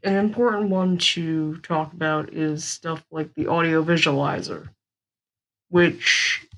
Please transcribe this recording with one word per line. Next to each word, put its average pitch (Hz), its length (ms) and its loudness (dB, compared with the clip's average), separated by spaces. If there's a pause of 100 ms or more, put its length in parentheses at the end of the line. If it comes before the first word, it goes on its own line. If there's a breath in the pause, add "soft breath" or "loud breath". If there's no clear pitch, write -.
an 196 140 0
important 214 540 2
one 185 280 2
to 160 600 -2
talk 156 340 -4
about 156 400 -2
is 156 320 -4
stuff 160 480 -8
like 156 220 -8
the 151 120 -4
audio 165 380 2
visualizer, 143 840 0 (1000)
which - 760 2 (140)